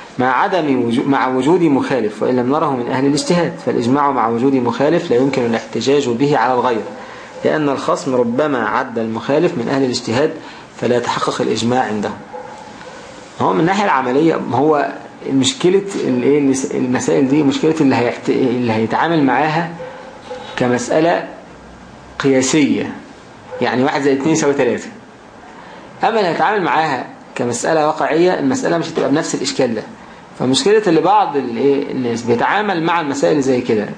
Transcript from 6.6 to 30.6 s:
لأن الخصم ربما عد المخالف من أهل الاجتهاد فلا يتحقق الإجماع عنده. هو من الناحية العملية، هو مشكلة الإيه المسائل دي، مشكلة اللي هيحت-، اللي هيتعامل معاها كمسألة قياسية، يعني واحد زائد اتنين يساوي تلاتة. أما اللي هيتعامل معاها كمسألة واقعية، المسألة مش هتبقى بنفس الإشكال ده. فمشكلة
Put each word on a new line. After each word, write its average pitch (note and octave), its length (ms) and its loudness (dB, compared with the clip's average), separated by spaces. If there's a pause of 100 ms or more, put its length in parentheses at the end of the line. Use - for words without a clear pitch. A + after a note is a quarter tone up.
لأن D3 240 0
الخصم C#3 460 -2
ربما B2 540 0
عد A#2 300 -2
المخالف B2 600 0
من A#2 100 -4
أهل C3+ 160 0
الاجتهاد B2 460 0 (460)
فلا A#2+ 200 0
يتحقق - 440 -2
الإجماع B2 420 0
عنده. G#2+ 280 -4 (1300)
هو D3+ 120 2
من F#3 80 2
الناحية F#3+ 240 2
العملية، C#3+ 560 2 (120)
هو C#3+ 400 2 (400)
مشكلة F3 500 2 (120)
الإيه C3+ 600 2 (200)
المسائل C3 540 0
دي، D3+ 140 2
مشكلة D3+ 380 2
اللي C3 160 4
هيحت-، A#2+ 320 -2
اللي B2 440 0
هيتعامل C3+ 520 2
معاها D#3 460 0 (880)
كمسألة D#3 720 0 (880)
قياسية، C3 760 2 (680)
يعني A#2+ 240 0
واحد D3+ 180 0
زائد C#3 180 2
اتنين D#3+ 120 0
يساوي D3+ 220 2
تلاتة. A#2 340 0 (1160)
أما G#3+ 160 2
اللي F#3 80 2
هيتعامل F3+ 340 0
معاها C#3+ 440 0 (280)
كمسألة C#3 520 0
واقعية، D#3 520 2
المسألة C#3+ 400 0
مش D#3 100 -4
هتبقى - 220 -2
بنفس D#3 240 0
الإشكال C3+ 400 -2
ده. G#2+ 80 -4 (560)
فمشكلة C#3 480 2